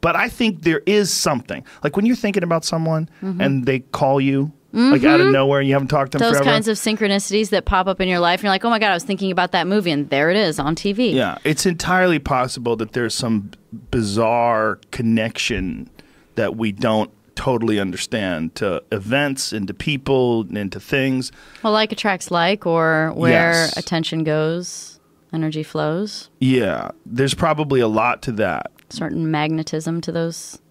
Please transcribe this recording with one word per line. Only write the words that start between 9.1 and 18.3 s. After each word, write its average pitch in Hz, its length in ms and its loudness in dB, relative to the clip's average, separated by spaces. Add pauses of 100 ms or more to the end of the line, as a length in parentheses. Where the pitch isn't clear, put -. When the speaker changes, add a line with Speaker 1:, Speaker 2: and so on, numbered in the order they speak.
Speaker 2:
about 180 200 0
that 170 160 0
movie, 185 240 0
and 143 180 -2
there 143 220 2
it 190 60 2
is 175 220 0
on 151 160 0
T 202 180 -2
V." 220 220 2
Speaker 1:
Yeah, 104 280 0
it's 151 220 0
entirely 180 540 2
possible 127 580 -2
that 110 160 -6
there's 120 220 -2
some 107 340 -2 (540)
bizarre 110 760 0 (120)
connection 110 1000 -2 (460)
that 107 200 -2
we 110 160 -2
don't 107 400 0 (240)
totally 113 440 0
understand 92 760 -4